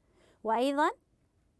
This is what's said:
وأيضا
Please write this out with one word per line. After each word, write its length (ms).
وأيضا 460